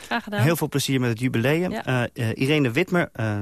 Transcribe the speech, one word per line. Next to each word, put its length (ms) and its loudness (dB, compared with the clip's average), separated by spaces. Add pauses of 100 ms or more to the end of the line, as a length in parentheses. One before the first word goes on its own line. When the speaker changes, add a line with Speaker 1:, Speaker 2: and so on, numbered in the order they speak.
Speaker 1:
Graag 180 -4
gedaan. 180 -4
Speaker 2:
Heel 140 4
veel 140 -2
plezier 300 0
met 100 2
het 100 -2
jubileum. 520 0
Speaker 1:
Ja. 140 -6
Speaker 2:
Eh, 180 0
eh, 300 -4
Irene 380 2
Witmer, 420 0
eh, 280 -2